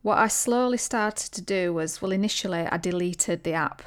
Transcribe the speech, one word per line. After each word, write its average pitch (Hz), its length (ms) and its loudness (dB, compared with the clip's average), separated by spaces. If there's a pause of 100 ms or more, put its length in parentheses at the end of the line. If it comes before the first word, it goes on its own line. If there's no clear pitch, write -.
what 214 160 4
I 220 80 6
slowly 247 500 2
started 214 560 -2
to 202 80 -8
do 180 320 0
was, 160 280 -4
well, 190 120 0
initially 190 580 0
I 175 60 0
deleted 175 680 -2
the 165 100 -2
app 160 340 -2